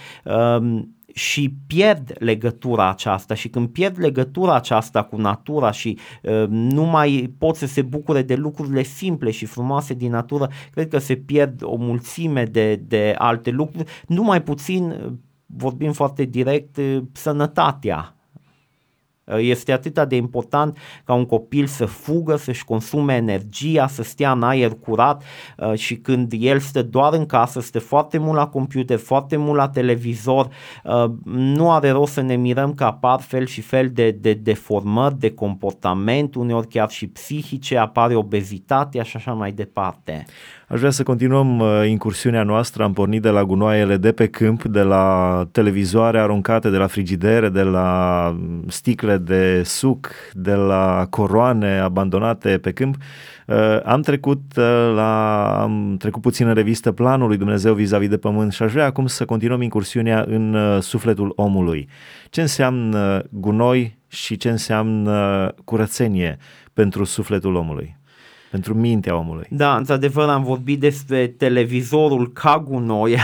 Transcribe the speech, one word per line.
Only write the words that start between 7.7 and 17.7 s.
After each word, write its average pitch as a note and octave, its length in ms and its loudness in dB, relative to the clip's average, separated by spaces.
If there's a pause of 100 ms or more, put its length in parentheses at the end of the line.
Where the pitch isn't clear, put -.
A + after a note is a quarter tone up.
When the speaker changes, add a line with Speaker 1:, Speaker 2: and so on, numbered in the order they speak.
Speaker 1:
bucure C#3 400 -2
de B2+ 120 0
lucrurile C#3+ 480 -4
simple C3+ 480 -4
și A2 140 -6
frumoase C3 500 -4
din B2 160 -4
natură, B2+ 380 -2 (220)
cred D#3+ 180 -4
că D3+ 100 0
se C3 180 -2
pierd C3+ 460 0
o - 140 -8
mulțime A#2+ 680 -4
de, G#2+ 320 0
de G#2 420 0
alte A#2 320 0
lucruri, D#3 400 -6 (160)
numai F#3 360 2
puțin, E3 480 -4
uh, A#2+ 220 -10 (340)
vorbim C3 460 -4
foarte C#3 320 -2
direct, C3 520 -2
uh, C3+ 220 -2 (140)
sănătatea. D3 1040 -2 (1200)